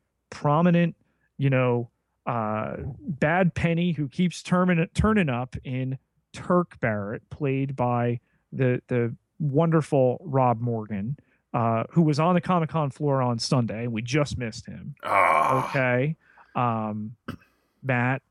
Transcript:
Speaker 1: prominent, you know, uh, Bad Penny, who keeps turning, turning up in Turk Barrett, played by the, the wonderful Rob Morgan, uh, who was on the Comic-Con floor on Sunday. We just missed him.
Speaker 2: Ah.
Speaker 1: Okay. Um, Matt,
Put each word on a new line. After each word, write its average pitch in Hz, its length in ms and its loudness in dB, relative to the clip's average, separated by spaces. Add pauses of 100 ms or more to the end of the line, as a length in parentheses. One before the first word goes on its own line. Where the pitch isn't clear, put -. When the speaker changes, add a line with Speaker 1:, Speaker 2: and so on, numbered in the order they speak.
(300)
Speaker 1:
prominent, 170 640 2 (420)
you 139 140 2
know, 123 400 2 (360)
uh, 107 500 -2 (240)
Bad 175 540 0
Penny, 170 380 0
who 147 160 -4
keeps 180 340 -2
turning, 180 520 2
turning 208 340 2
up 123 360 -4
in 131 340 -6 (340)
Turk - 480 0
Barrett, 104 500 -4
played 135 440 -2
by 120 460 0 (320)
the, 127 360 0
the 120 260 0 (240)
wonderful 147 840 2
Rob 131 360 2
Morgan, 113 560 -4 (380)
uh, 117 360 0
who 170 120 2
was 151 180 2
on 175 140 4
the 175 60 4
Comic-Con 160 500 0
floor 139 320 0
on 120 160 0
Sunday. 117 480 -2
We 117 160 -4
just 139 360 -2
missed 117 280 -8
him. 98 360 -14
Speaker 2:
Ah. 104 640 2
Speaker 1:
Okay. 131 480 0 (380)
Um, 110 640 -2 (640)
Matt, 127 480 0